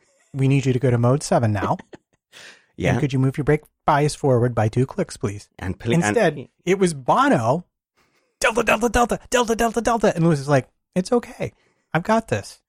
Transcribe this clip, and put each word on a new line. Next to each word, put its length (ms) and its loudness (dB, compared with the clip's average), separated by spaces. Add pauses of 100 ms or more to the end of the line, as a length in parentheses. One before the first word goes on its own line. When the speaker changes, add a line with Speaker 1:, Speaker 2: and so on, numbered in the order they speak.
(340)
Speaker 1:
we 140 0
need 180 2
you 80 2
to 60 0
go 120 2
to 60 2
mode 260 2
seven 300 2
now." 280 -2
Speaker 2:
<laughs> 60 -20 (920)
Yeah. 140 0
Speaker 1:
"And 80 0
could 140 -2
you 60 0
move 180 0
your 60 -4
brake 180 2 (240)
bias 300 2
forward 400 0
by 120 2
two 200 0
clicks, 300 -6
please?" 320 -8 (100)
Speaker 2:
And 180 -8
pl-, 160 -4
and 100 2
Speaker 1:
Instead, 440 0 (180)
it 140 0
was 160 0
Bono, 720 0 (760)
"Delta, 240 0
Delta, 260 0
Delta, 300 0 (100)
Delta, 260 0
Delta, 260 -2
Delta." 340 0
And 80 0
Lewis 160 2
is 100 -10
like, 180 2 (280)
"It's 160 -2
okay. 420 -4 (400)
I've 100 -2
got 260 0
this." 400 -6